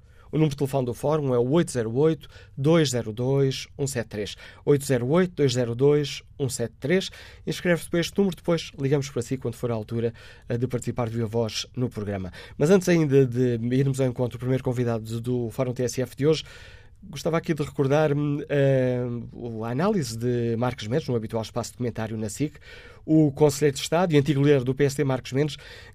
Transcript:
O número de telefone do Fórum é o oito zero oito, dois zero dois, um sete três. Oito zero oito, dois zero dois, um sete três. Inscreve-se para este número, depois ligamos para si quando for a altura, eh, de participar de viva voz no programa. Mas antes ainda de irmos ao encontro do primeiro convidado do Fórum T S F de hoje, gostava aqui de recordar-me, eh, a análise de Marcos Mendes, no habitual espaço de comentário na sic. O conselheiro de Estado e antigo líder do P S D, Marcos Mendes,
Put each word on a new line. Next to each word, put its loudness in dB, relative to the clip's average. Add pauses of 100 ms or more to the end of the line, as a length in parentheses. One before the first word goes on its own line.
(320)
O -2
número 4
de -8
telefone 0
do -4
Fórum 0
é 4
o 2
oito 2
zero -4
oito, 0 (300)
dois 4
zero -2
dois, 0 (100)
um -4
sete -4
três. -8 (300)
Oito 4
zero 0
oito, 2
dois 2
zero 0
dois, 2 (160)
um -2
sete -6
três. 0 (360)
Inscreve-se -2
para 0
este -2
número, 2
depois -2
ligamos 0
para -2
si -4
quando -6
for -4
a -2
altura, -2 (360)
eh, -2
de 0
participar -4
de -8
viva -2
voz -2 (100)
no -2
programa. -6 (260)
Mas 2
antes 4
ainda 4
de 0 (120)
irmos 2
ao 2
encontro -4
do -16
primeiro -2
convidado -2
do -2
Fórum -2
T -2
S -2
F -6
de 0
hoje, 2 (640)
gostava -2
aqui 0
de -2
recordar-me, 2
eh, 2 (600)
a -6
análise -2
de 0
Marcos -4
Mendes, -2
no 0
habitual -4
espaço -8
de -20
comentário -4
na -4
sic. -4 (540)
O 6
conselheiro 2
de -8
Estado 2
e 6
antigo 4
líder 6
do 0
P 2
S 0
D, 0
Marcos -2
Mendes, 0 (400)